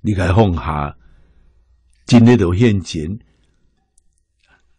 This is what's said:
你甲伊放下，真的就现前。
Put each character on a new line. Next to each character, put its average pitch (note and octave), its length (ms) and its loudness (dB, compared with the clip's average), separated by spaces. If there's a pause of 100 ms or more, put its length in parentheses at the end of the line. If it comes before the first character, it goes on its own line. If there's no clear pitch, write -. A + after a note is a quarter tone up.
你 G#2+ 140 -6
甲 F2 160 -4
伊 - 20 0
放 G2 220 2
下， D2+ 420 -8 (1080)
真 A#2 180 6
的 A#2+ 120 6
就 F2+ 180 0
现 G#2 260 0
前。 E2+ 380 -10 (1600)